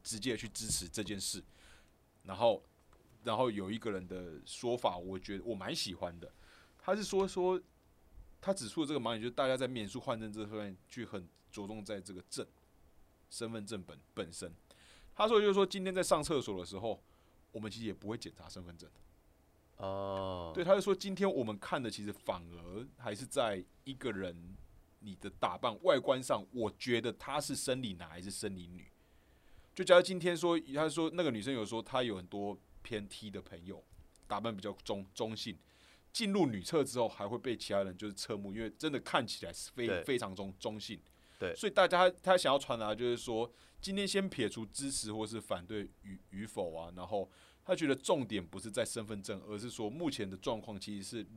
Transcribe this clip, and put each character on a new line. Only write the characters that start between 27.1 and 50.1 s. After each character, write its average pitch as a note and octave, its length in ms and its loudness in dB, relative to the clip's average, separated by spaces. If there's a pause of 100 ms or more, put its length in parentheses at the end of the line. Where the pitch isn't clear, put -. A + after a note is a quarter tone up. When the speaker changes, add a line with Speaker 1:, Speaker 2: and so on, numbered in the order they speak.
Speaker 1:
他 C#3+ 280 -4
是 C#3+ 140 -4
生 C3 260 0
理 G#2+ 120 -4
男 E2 140 -10
还 F2 140 -12
是 F#2+ 80 -8
生 G2 260 -4
理 F2 120 -12
女。 F2 180 -14 (880)
就 F#3 100 -2
假 F3 120 12
如 F3+ 80 12
今 F#3 160 -2
天 F3 180 2
说， E3+ 220 4
他 D3 280 2
说 D#3+ 240 2
那 F3 120 2
个 D3 80 4
女 G#2+ 100 -2
生 B2 100 -2
有 A#2 140 0
说 A2+ 160 -2
她 B2+ 220 0
有 A2+ 120 0
很 F2+ 120 -8
多 G2+ 280 -4 (280)
偏 G#2 240 -4
T G#2+ 240 -12
的 F#2+ 100 -8
朋 F2 240 -16
友， F2+ 180 -12 (440)
打 G#2 120 0
扮 A2 160 -2
比 F#2+ 60 -8
较 G2+ 100 -2 (120)
中-， G2 300 -2
中 A2+ 220 -2
性， G#2+ 220 -6 (560)
进 G#3+ 180 2
入 G3 140 6
女 G#2+ 160 2
厕 D3+ 200 4
之 B2 160 0
后 A2+ 120 4
还 G2+ 180 -4
会 A#2 100 -2
被 A#2 200 -2
其 - 160 -4
他 G2+ 100 6
人 F#2 140 -4
就 G#2 100 -6
是 G2+ 60 -6
侧 G#2+ 240 -4
目， G2+ 160 -6
因 A2 80 -4
为 A2 160 -4
真 D#3 120 -2
的 C#3 120 0
看 C3+ 260 2
起 - 180 -8
来 D#2+ 60 -6
是 - 240 -10
非-， A#2+ 120 0
Speaker 2:
对。 F#2 180 2
Speaker 1:
非 C3 120 4
常 G2 160 -2
中-， G2 240 -6
中 G#2+ 220 -4
性。 G2+ 180 -8 (400)
Speaker 2:
对。 F2 180 0
Speaker 1:
所 - 120 -2
以 G3 60 -2
大 F#3+ 120 10
家， F3+ 240 8 (140)
他 F3+ 140 8
想 C#3 160 6
要 C#3 40 8
传 B2+ 220 -2
达 G#2+ 160 0
就 A#2 80 -2
是 A#2+ 140 4
说， A#2 340 0 (300)
今 G3 120 -4
天 G3 140 0
先 G3 220 2
撇 A2+ 180 2
除 A2 200 -4
支 C#3 220 -4
持 A2 220 -2
或 G#2+ 160 -2
是 A2 140 -6
反 F2 240 -4
对 G2+ 240 -4 (140)
与， G2 140 -12 (120)
与 G2 160 -6
否 F2+ 280 -4
啊， E2 220 -8
然 F2+ 120 -8
后 G2 220 0 (360)
他 F#3 100 2
觉 D#3+ 120 2
得 C3+ 80 4
重 C#3+ 300 2
点 G2 200 -2
不 F#2+ 140 -10
是 A2+ 100 -10
在 G#2+ 160 0
身 A2 200 -4
份 G#2 160 -6
证， F#2+ 260 -6
而 G#2+ 100 -6
是 A#2 120 -6
说 G#2+ 200 -4
目 D#3 200 -2
前 G#2+ 200 -2